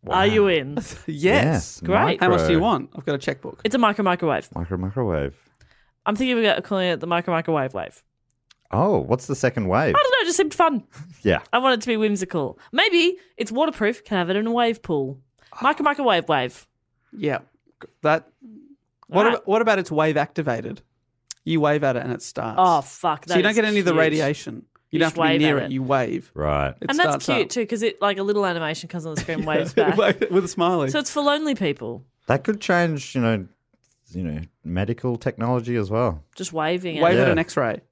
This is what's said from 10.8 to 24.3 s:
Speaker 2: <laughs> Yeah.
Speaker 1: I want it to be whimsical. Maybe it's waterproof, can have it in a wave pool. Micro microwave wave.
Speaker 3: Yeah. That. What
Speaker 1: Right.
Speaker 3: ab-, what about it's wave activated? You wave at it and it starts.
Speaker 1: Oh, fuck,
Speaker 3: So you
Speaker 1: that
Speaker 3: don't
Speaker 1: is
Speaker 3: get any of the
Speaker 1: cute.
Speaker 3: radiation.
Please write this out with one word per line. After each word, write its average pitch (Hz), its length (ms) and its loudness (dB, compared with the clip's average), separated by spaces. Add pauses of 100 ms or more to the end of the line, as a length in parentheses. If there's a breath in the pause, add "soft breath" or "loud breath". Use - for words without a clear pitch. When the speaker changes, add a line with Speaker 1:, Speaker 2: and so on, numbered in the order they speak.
Speaker 2:
<laughs> 170 200 -20
Yeah. 92 180 2 (120)
Speaker 1:
I 233 60 2
want 254 160 2
it 226 60 -2
to 233 80 -8
be 226 80 0
whimsical. 185 640 -2 (100)
Maybe 349 460 2 (200 loud breath)
it's 220 140 -6
waterproof, 240 540 -2
can 202 140 -2
have 175 120 -2
it 190 60 0
in 214 100 -2
a 226 60 -2
wave 233 300 0
pool. 139 360 -4 (420 soft breath)
Micro 285 220 0
microwave 269 460 2
wave. 131 400 0 (480)
Speaker 3:
Yeah. 151 220 -2 (640)
That. 156 260 0 (800)
What 190 180 2
Speaker 1:
Right. 233 100 2
Speaker 3:
ab-, - 100 -8
what 208 160 2
about 208 180 2
it's 175 100 -8
wave 156 280 2
activated? 143 640 -4 (600)
You 160 180 0
wave 147 220 2
at 135 140 2
it 120 80 -4
and 127 80 -6
it 120 100 -8
starts. - 400 -6
Speaker 1:
Oh, 170 200 6
fuck, 151 440 -4
Speaker 3:
So 175 80 -2
you 170 40 6
Speaker 1:
that 180 40 4
Speaker 3:
don't 208 100 2
Speaker 1:
is 208 40 0
Speaker 3:
get 220 80 2
any 208 160 2
of 175 60 0
the 175 60 2
Speaker 1:
cute. 160 80 4
Speaker 3:
radiation. 151 680 -2 (240)